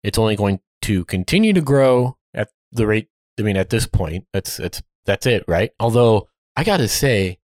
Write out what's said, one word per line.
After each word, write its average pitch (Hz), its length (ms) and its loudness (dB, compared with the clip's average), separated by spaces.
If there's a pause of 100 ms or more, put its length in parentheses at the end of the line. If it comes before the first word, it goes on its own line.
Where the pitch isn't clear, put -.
It's 104 160 -4
only 107 180 2
going 101 240 0 (220)
to 95 220 0
continue 190 480 0
to 180 80 2
grow 131 560 2 (180)
at - 160 -6 (220)
the 117 140 0
rate, 107 220 0 (300)
I 107 40 -4
mean, 101 140 0
at 95 140 -2
this 90 160 0
point, 87 460 -4
that's, - 240 -6
that's, - 260 -10 (240)
that's 101 200 -2
it, 110 200 0
right? 101 320 0
Although, 113 500 2 (280)
I 151 80 -2
gotta 175 240 0
say 98 500 0 (100)